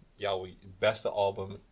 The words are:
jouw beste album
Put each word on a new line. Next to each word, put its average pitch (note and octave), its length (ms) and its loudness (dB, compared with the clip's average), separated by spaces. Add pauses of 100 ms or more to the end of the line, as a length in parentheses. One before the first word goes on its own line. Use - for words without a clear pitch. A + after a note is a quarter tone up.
(140)
jouw G2 320 -2 (320)
beste A2 300 2
album G2+ 640 0